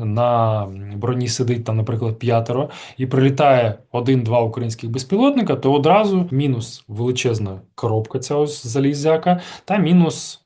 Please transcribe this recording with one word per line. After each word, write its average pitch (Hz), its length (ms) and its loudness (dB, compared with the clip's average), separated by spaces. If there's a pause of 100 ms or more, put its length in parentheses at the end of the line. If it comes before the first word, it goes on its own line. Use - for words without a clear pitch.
на, 113 600 0
м, 98 320 -12
броні 120 320 -2
сидить 117 360 -2
там, 110 120 -2
наприклад, 113 420 -2
п'ятеро, 120 520 -2 (260)
і 127 100 -4
прилітає 131 720 4 (140)
один-два 120 480 0
українських 117 500 -4
безпілотника, 190 640 0
то 135 160 2
одразу 180 580 4
мінус 131 580 -2
величезна 107 720 -2 (140)
коробка 110 440 -4
ця 147 180 -4
ось 147 300 -2
залізяка, 147 760 0 (240)
та 196 120 -2
мінус, 170 680 2